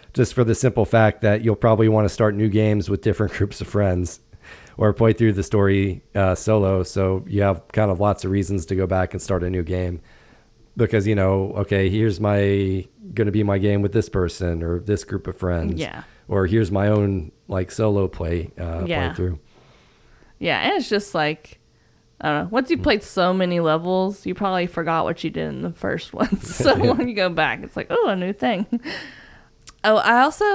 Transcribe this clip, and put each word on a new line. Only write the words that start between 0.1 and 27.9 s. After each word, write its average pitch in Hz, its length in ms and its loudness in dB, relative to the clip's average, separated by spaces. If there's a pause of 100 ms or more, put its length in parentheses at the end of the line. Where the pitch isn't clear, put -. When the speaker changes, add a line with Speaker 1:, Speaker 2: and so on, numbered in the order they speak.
Speaker 1:
just 127 200 0
for 123 120 2
the 110 100 2
simple 117 300 2
fact 110 360 4
that 107 220 2
you'll 110 140 2
probably 110 320 4
wanna 107 200 4
start 107 260 2
new 107 120 2
games 107 420 2
with 98 120 -2
different 104 320 0
<laughs> - 40 -10
groups - 220 -4
of 95 80 -8
friends 90 540 0 (560)
or 104 160 4
play 113 180 4
through 110 220 2
the 95 100 -2
story, 98 600 2 (120)
uh, 95 200 2
solo. 98 480 2
So 95 440 0
you 101 140 0
have 95 200 2 (120)
kind 107 180 2
of 87 80 -2
lots 101 240 0
of 95 80 -2
reasons 98 360 -2
to 95 80 -2
go 92 120 0
back 92 260 0
and 92 80 -8
start 90 220 -2
a 87 60 -2
new 90 140 -2
game 87 360 -4 (760)
because, 107 280 2
you 107 100 2
know, 95 420 2
okay, 98 320 0
here's 107 320 0
my, 98 680 2 (260)
gonna 104 180 0
be 104 120 2
my 101 140 2
game 101 240 2
with 101 100 0
this 110 180 0
person 87 540 -2
or 85 160 -2
this 104 240 -2
group - 240 -8
of 87 100 -6
friends. 87 420 -2
Speaker 2:
Yeah. - 240 -8 (260)
Speaker 1:
Or 95 180 2
here's 101 240 2
my 101 160 2
own, 101 460 0 (160)
like, 95 220 -4
solo 101 360 0
play, 85 520 -6
uh, 85 260 -6
Speaker 2:
Yeah. 147 280 -4
Speaker 1:
playthrough. 90 260 -4 (1000)
Speaker 2:
Yeah, 131 220 0
and - 160 0
it's 254 120 -4
just 208 240 -2
like, 156 460 -4 (640)
I 156 80 -2
don't 147 160 -2
know. 175 40 -8
Once 254 220 -2
you've 330 100 -2
played 220 220 0
so 180 300 0
many 180 260 0
levels, 180 680 0
you 185 80 -6
probably 185 340 -2
forgot 165 360 -2
what - 220 -4
you 160 40 -6
did 160 200 -6
in 139 120 -10
the 170 120 -8
first - 400 -8
one. - 240 -2
<laughs> - 40 -16
So - 340 0
Speaker 1:
<laughs> - 20 0
Yeah. - 160 2
Speaker 2:
when 247 160 -2
you 226 40 -6
go 185 160 0
back, 156 320 -2
it's - 140 -16
like, - 140 -8
"Oh, 466 180 2